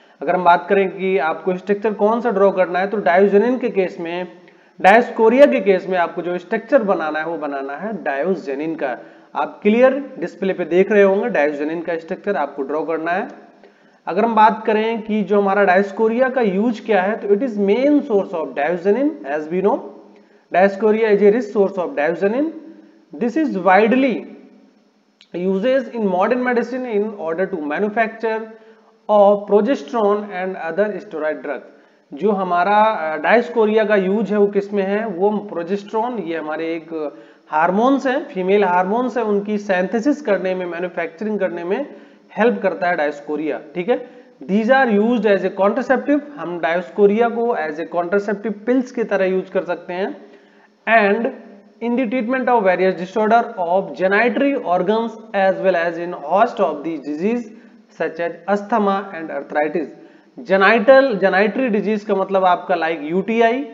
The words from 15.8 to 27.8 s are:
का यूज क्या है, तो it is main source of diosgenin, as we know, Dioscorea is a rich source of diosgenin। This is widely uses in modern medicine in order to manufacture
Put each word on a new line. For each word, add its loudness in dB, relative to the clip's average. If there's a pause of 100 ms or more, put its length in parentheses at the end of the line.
का 0
यूज 0
क्या 0
है, -2
तो -6
it 2
is -2
main 2
source 0
of -4
diosgenin, 0 (200)
as -6
we -2
know, 2 (800)
Dioscorea 2
is 0
a 8
rich -4
source 0
of -4
diosgenin। 0 (680)
This -2
is -2
widely 4 (1200)
uses 0
in 0
modern 0
medicine -2 (100)
in 2 (260)
order -2
to -6
manufacture -2 (680)